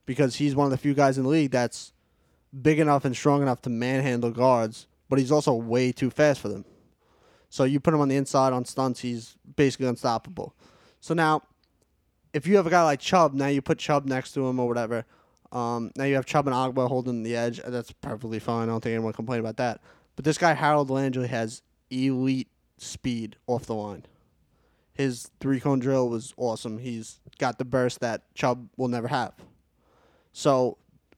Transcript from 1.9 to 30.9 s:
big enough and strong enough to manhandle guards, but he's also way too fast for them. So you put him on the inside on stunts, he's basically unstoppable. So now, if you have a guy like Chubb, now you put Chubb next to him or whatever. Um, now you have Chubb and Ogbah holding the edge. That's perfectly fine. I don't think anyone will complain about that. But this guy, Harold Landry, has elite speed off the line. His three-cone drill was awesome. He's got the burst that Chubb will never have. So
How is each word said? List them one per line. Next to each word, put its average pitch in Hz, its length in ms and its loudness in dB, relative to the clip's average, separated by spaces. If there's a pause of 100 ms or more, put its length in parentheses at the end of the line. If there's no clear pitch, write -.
big 151 200 4
enough 147 240 4
and 127 120 -2
strong 143 260 4
enough 131 200 0
to 127 80 -6
manhandle 123 640 0
guards, 117 540 2 (220)
but 135 120 2
he's 127 120 0
also 151 220 4
way 120 380 0
too 127 180 -2
fast 147 300 4
for - 80 -6
them. 101 160 -8 (840)
So - 160 -2
you 139 160 2
put 160 140 2
him 151 60 4
on 139 80 2
the 135 80 2
inside 135 360 2
on 123 120 -2
stunts, 131 360 -4
he's 120 360 -8 (200)
basically 135 300 2
unstoppable. 120 680 -4 (460)
So - 140 -6
now, 156 280 2 (920)
if 147 120 -4
you 196 100 6
have 190 100 4
a 165 40 -2
guy 175 120 6
like 147 180 2
Chubb, 165 340 4
now 139 120 0
you 139 160 0
put - 160 -2
Chubb 143 260 0
next 135 280 -4
to 135 140 -2
him 127 120 -2
or 123 100 0
whatever. 117 360 -2 (460)
Um, 117 460 -4
now 135 80 -4
you 139 120 2
have 131 100 -2
Chubb 143 200 0
and 135 80 0
Ogbah 127 340 0
holding 127 340 -4
the 117 120 -4
edge. 117 320 -2
That's 123 240 -8
perfectly 110 480 -10
fine. 117 300 -2
I 113 40 -2
don't 113 100 -4
think 117 100 -4
anyone 113 140 -2
will 107 80 -4
complain 117 260 -6
about 107 160 -6
that. 120 240 -2 (340)
But 131 120 -8
this 151 100 2
guy, 170 160 4
Harold 147 380 2
Landry, 131 380 -2
has 113 340 -4 (260)
elite 131 600 0 (280)
speed 117 600 -8 (100)
off 120 180 -2
the 113 100 -6
line. 104 300 -8 (880)
His 131 380 -4 (100)
three-cone 135 380 0
drill 127 320 2
was 113 260 -8
awesome. 113 400 -4
He's 117 440 -12 (180)
got 123 180 -2
the 131 80 -6
burst 127 360 0
that 113 240 -4 (100)
Chubb 123 420 -2
will 127 120 -2
never 120 200 -4
have. 123 240 -4 (1000)
So 127 440 0 (420)